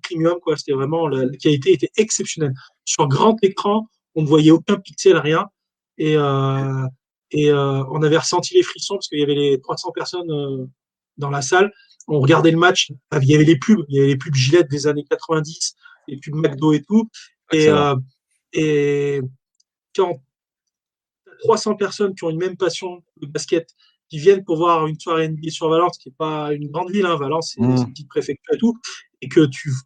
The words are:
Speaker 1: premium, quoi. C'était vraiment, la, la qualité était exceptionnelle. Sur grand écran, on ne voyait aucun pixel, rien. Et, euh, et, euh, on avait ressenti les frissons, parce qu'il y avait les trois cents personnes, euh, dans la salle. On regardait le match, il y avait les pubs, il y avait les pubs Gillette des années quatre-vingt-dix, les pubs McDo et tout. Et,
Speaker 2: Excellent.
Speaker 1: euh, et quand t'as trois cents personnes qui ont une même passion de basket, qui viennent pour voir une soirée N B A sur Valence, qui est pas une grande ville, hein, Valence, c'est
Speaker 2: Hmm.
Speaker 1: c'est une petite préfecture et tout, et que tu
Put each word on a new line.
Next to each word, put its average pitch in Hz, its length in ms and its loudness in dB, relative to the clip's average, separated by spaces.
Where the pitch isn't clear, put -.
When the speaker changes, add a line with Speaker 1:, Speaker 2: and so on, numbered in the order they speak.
Speaker 1:
premium, 170 380 -2
quoi. 156 160 -2
C'était - 160 -6
vraiment, 151 340 -2
la, 135 200 -2
la 139 100 -6
qualité 151 340 0
était - 260 2
exceptionnelle. 196 560 -2
Sur - 220 0
grand 220 360 4
écran, 202 460 0
on 160 60 0
ne 151 40 0
voyait 156 240 6
aucun 165 240 4
pixel, 190 440 2
rien. 160 280 0
Et, 156 180 0
euh, 135 680 0
et, 147 180 2
euh, 139 440 2
on 156 100 -2
avait 156 160 4
ressenti 175 360 -2
les 180 100 6
frissons, - 320 -8
parce 190 100 -10
qu'il 151 140 -4
y - 20 2
avait 143 140 0
les 143 240 2
trois 160 160 -8
cents 175 160 -10
personnes, 170 400 -8
euh, 139 340 -6
dans 139 140 -6
la 143 120 -4
salle. 185 280 2
On 151 100 0
regardait 151 320 4
le 165 80 2
match, 180 320 2
il 135 60 2
y 151 80 6
avait 151 80 6
les 165 120 6
pubs, 190 320 2
il 139 80 -2
y - 40 2
avait 139 80 4
les 139 100 0
pubs 147 160 -6
Gillette 139 340 4
des 143 200 -2
années 147 200 -2
quatre-vingt-dix, 156 680 -6
les - 100 -12
pubs 147 160 -12
McDo 151 380 0
et 151 100 0
tout. 226 260 0
Et, 160 60 2
Speaker 2:
Excellent. 147 380 4
Speaker 1:
euh, 131 40 -2
et 143 680 0
quand 180 240 -2
t'as - 140 -20
trois 226 180 2
cents 214 200 -4
personnes 196 400 -4
qui - 80 -14
ont 165 60 -2
une 160 80 -6
même 180 180 -4
passion 175 480 -6
de 151 80 -14
basket, 156 400 -4
qui 156 80 -12
viennent 190 260 4
pour 170 120 -2
voir 165 300 2
une 156 140 -8
soirée 160 240 -2
N 160 100 -6
B 156 120 -10
A 160 40 -8
sur 160 200 -4
Valence, 170 260 2
qui - 140 -20
est - 60 -20
pas 151 360 -4
une 147 180 -8
grande 165 200 -6
ville, 196 160 -2
hein, 170 100 -2
Valence, 151 380 -4
c'est - 80 -4
Speaker 2:
Hmm. 127 140 2
Speaker 1:
c'est 127 80 0
une 120 80 -12
petite 147 160 -20
préfecture - 460 -6
et - 40 -8
tout, 226 200 0
et 139 60 -12
que 156 180 4
tu 131 260 -6